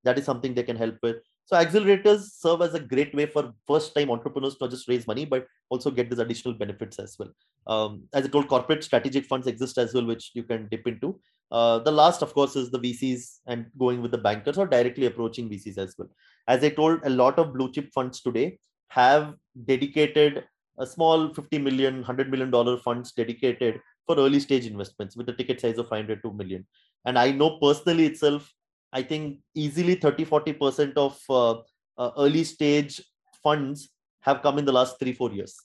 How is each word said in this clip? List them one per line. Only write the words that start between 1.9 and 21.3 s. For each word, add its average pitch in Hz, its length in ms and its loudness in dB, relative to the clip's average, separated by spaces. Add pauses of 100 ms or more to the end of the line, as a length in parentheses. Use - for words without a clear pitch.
serve 170 300 0
as 165 140 0
a 160 40 -4
great 139 360 -2
way 147 100 0
for 139 280 -4 (140)
first-time 147 440 0
entrepreneurs 135 440 -4
to 135 100 -6
not 120 60 -6
just 127 160 -14
raise 120 200 0
money, 127 180 -6
but 131 220 -4 (220)
also 127 200 -4
get 120 200 -2
these 120 100 -4
additional 117 340 -4
benefits 104 460 -10
as 104 180 -16
well. 98 140 -14 (340)
Um, 107 380 -4 (100)
as 139 120 0
I - 20 -4
told, 139 200 2
corporate 156 360 0
strategic 139 420 -2
funds 131 220 -4
exist 123 320 -4
as 113 140 -2
well, 123 120 0
which 113 300 -6
you 117 80 -8
can 113 260 -6
dip 113 180 -6
into. 135 320 -6 (320)
Uh, 117 280 2
the 139 120 0
last, 156 300 6
of 139 140 -4
course, 139 200 2
is 127 140 -4
the 131 80 -4
V 123 160 -4
Cs 123 540 -6
and 117 180 -8 (140)
going 123 240 0
with 117 80 -4
the 120 80 -2
bankers 107 400 0
or 190 80 2
directly 123 400 2
approaching 117 420 -4
V 104 80 -10
Cs 98 220 -12
as 95 180 -8
well. - 120 -14 (380)
As 127 160 4
I 151 60 6
told, 160 340 2
a 143 60 -2
lot 131 300 4
of 156 140 0
blue 131 180 -4
chip 143 220 -8
funds 127 280 -6
today 127 380 -2 (300)
have 147 440 4 (320)
dedicated 143 800 2 (340)
a 127 80 -6
small 160 480 2